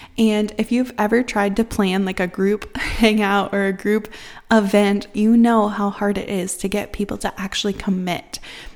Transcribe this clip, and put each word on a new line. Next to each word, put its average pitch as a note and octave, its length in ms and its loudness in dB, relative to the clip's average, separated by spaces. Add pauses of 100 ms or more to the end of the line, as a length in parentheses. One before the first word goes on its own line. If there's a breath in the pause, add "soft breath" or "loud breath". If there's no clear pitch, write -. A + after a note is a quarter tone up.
(160 loud breath)
And G#3+ 400 2
if A3 160 -2
you've B3+ 240 0
ever A3 260 2
tried G3+ 340 -2
to A3+ 80 2
plan, G3 420 0
like, F#3+ 140 -4
a F#3 60 0
group G3 500 -2
<laughs> - 0 -
hangout G#3 760 2
or G3+ 140 0
a G3 80 0
group G#3+ 340 -2 (420 loud breath)
event, G3+ 640 4
you G#3+ 240 4
know A#3 320 6
how G3+ 220 -2
hard G3+ 260 -2
it - 140 -6
is F#3 280 -4
to F#3+ 100 -4
get G3+ 260 -6
people G3+ 240 -6
to - 200 -8
actually G3 360 -4
commit. F#3 640 -6 (380 loud breath)